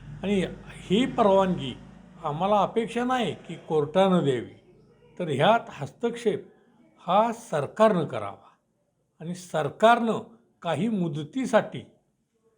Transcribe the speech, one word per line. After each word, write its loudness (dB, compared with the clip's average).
आणि -2
ही 0
परवानगी 2
आम्हाला 0
अपेक्षा -2
नाही -2
की -14
कोर्टानं 2
द्यावी, -2
तर -4
ह्यात 4
हस्तक्षेप -6
हा 2
सरकारनं 0
करावा -8
आणि -10
सरकारनं 2
काही -2
मुदतीसाठी -2